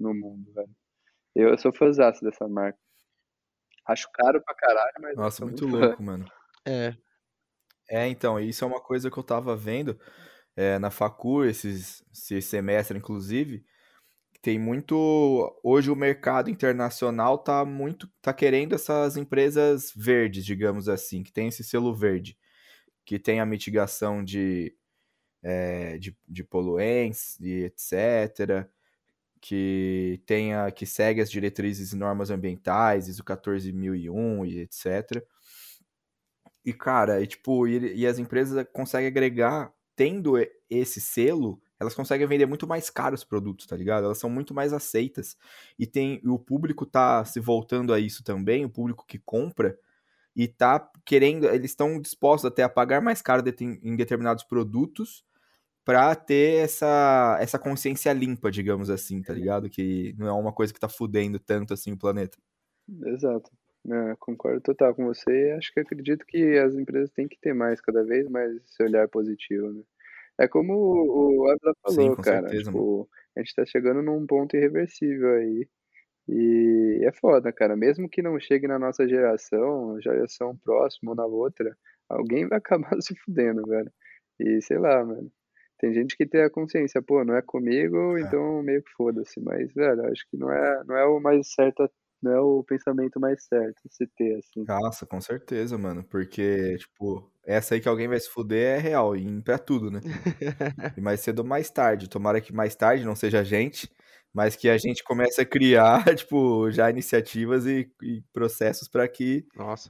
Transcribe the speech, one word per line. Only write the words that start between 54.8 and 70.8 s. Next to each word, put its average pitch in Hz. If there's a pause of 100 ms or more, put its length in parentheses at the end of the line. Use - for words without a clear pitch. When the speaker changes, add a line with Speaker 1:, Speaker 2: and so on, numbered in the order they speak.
Speaker 2:
pra 131
ter 156
essa, 139
essa 120
consciência 139
limpa, 127
digamos 98
assim, 95
tá -
Speaker 1:
Sim. 85
Speaker 2:
ligado? 101
Que 95
não 107
é 101
uma 107
coisa 110
que -
tá 107
fudendo 104
tanto 104
assim 104
o 98
planeta. 101 (680)
Speaker 1:
Exato. 123 (360)
É, 113
concordo 123
total 135
com 127
você. 135
Acho -
que 156
acredito 147
que 156
as 135
empresas 135
têm 143
que -
ter 147
mais, 117
cada 113
vez 127
mais, 120
esse -
olhar 110
positivo, 107
né? 107 (560)
É 127
como 175
o, 143